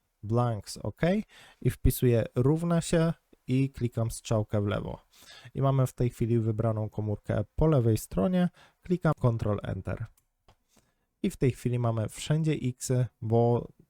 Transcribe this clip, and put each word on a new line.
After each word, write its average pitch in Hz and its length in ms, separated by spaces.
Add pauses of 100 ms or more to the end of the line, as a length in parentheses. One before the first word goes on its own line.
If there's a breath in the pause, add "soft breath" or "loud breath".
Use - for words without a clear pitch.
(220)
Blanks, 113 540
OK, - 260 (580 loud breath)
i 127 100
wpisuję 120 540 (100)
równa 165 460
się 165 320 (340)
i 135 240
klikam 117 400
strzałkę 107 500
w 101 60
lewo. 107 340 (540 loud breath)
I 135 80
mamy 135 240
w - 60
tej 123 180
chwili 117 280
wybraną 110 520
komórkę 107 540 (120)
po 156 100
lewej 117 300
stronie, 180 520 (340 loud breath)
klikam 170 380
Control 110 420
Enter. 107 440 (1160 soft breath)
I 202 80
w - 60
tej 135 140
chwili 123 280
mamy 113 300
wszędzie 156 440
X-y, 127 540 (160)
bo 117 460 (220)